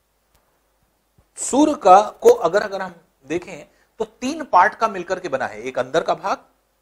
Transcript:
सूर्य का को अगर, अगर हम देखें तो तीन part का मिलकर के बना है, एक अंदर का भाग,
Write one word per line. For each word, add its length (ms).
सूर्य 380
का 260
को 280
अगर, 340
अगर 200
हम 120
देखें 380
तो 60
तीन 400
part 300
का 140
मिलकर 320
के 80
बना 180
है, 160
एक 160
अंदर 240
का 120
भाग, 300